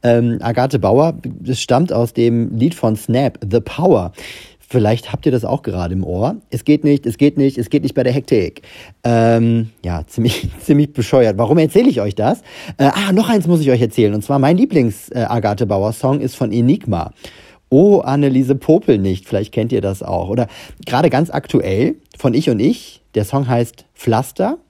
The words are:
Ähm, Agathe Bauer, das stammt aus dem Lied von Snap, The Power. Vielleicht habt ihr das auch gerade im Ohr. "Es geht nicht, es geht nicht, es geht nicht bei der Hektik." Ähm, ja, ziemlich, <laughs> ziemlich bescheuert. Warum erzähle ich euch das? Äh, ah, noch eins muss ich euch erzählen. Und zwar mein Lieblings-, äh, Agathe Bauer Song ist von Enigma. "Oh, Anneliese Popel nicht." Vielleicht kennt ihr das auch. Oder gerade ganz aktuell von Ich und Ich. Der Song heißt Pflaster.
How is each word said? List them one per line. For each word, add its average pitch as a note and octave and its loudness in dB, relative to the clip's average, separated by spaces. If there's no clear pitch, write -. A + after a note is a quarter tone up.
Ähm, A#2 2
Agathe B2 0
Bauer, C3+ 2
das - -8
stammt - 0
aus A#2 -2
dem A#2 0
Lied B2+ 0
von B2+ -2
Snap, A#2+ -2
The A2+ 2
Power. A#2 0
Vielleicht A2+ 0
habt - -6
ihr A2+ 2
das A#2+ -2
auch - -4
gerade F2+ -6
im F#2 -4
Ohr. G2 -4
"Es - -8
geht D3 2
nicht, C#3+ 2
es A2+ -6
geht C#3+ 2
nicht, C#3 0
es A#2+ -6
geht D3 0
nicht C3+ -4
bei C3 0
der B2 0
Hektik." A#2+ -2
Ähm, A#2 2
ja, E2+ -6
ziemlich, - -2
<laughs> - -20
ziemlich D3 0
bescheuert. A2+ 2
Warum A#2 2
erzähle F#3 4
ich A#2+ -2
euch G2+ -4
das? C3 0
Äh, C#3 4
ah, G3 -2
noch G3+ 2
eins G3+ 2
muss E3+ 2
ich C3+ 2
euch A#2+ 4
erzählen. G#2+ 2
Und G#2+ -4
zwar C#3 0
mein D3 4
Lieblings-, C#3+ 0
äh, A#2+ -2
Agathe G#2+ -2
Bauer G2+ -2
Song C3+ -2
ist B2+ -6
von A#2 -4
Enigma. A#2 0
"Oh, F#3+ 6
Anneliese C3+ 2
Popel C#3+ 2
nicht." F#2+ -2
Vielleicht - -6
kennt A2 -2
ihr G#2 0
das G2 -4
auch. F2 -6
Oder A#2 -2
gerade D3+ 0
ganz E3 -2
aktuell C3 -2
von - 0
Ich - 0
und A2+ 0
Ich. - -4
Der G#2+ 0
Song C3+ -4
heißt A#2+ -4
Pflaster. F#3 -2